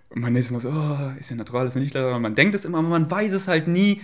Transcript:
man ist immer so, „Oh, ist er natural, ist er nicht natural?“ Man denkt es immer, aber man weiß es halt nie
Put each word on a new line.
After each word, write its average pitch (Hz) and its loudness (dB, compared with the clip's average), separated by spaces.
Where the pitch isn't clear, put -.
man 120 -2
ist 120 0
immer 123 -4
so, 120 -6
„Oh, 147 -4
ist - -14
er 120 -8
natural, 123 -2
ist 123 -6
er 131 0
nicht 139 -2
natural?“ 127 0
Man 110 -2
denkt 127 4
es - -4
immer, 165 -2
aber 165 2
man 165 2
weiß 202 0
es 190 -2
halt 165 2
nie 196 4